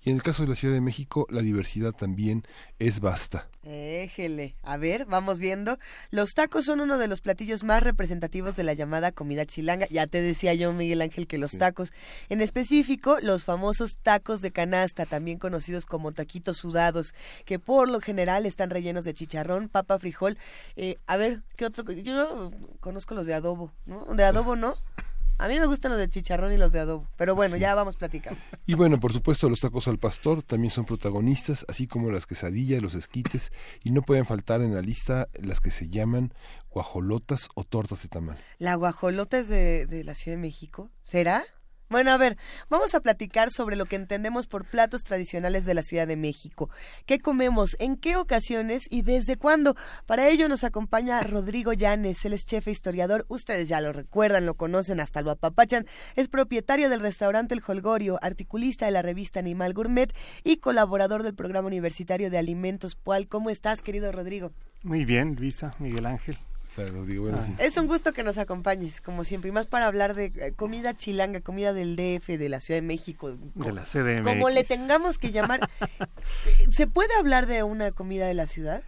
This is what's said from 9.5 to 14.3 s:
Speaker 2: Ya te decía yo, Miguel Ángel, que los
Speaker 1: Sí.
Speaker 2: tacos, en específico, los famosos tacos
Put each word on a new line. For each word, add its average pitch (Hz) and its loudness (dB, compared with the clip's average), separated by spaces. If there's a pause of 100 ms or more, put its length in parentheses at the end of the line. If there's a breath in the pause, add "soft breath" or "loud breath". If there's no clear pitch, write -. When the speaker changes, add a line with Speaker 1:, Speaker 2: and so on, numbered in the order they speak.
Speaker 2:
Ya 156 0
te 175 0
decía 175 2
yo, 175 0
Miguel 170 0
Ángel, 165 -4
que 156 -4
los 147 -4
Speaker 1:
Sí. 92 -8
Speaker 2:
tacos, 180 0 (360 loud breath)
en 214 -2
específico, 269 2
los 190 0
famosos 208 -2
tacos 208 2